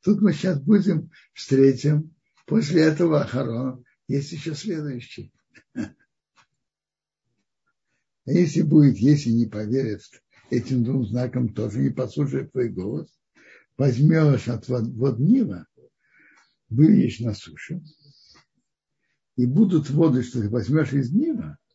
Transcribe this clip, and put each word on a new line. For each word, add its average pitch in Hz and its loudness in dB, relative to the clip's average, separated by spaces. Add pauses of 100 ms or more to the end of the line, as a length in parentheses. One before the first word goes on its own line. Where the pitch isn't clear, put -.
Тут 202 2
мы 190 4
сейчас 156 -2
будем, 185 0 (200)
встретим, 139 2 (320)
после 170 0
этого 156 2
"ахарон". 123 -6 (240)
Есть 139 -4
ещё 156 -10
следующий. 147 -10 (420)
<laughs> - -10 (2250)
А - -6
если 160 2
будет, 147 6
если 139 2
не 117 2
поверят 107 -6 (480)
этим 123 -2
двум 127 -2
знакам, 123 -4
тоже 107 -6
не 139 0
послушают 139 -4
твой 123 -2
голос, 107 -8 (720)
возьмёшь 143 4
от 120 -8
вод-, 120 -4
вод 123 -2
Нила, 151 0 (1040)
выльешь 110 4
на 113 -4
сушу, - -14 (1600)
и 123 2
будут 170 2
воды, 139 2
что 120 -6
ты 101 -2
возьмёшь 123 -2
из 135 -2
Нила, 220 -2 (180)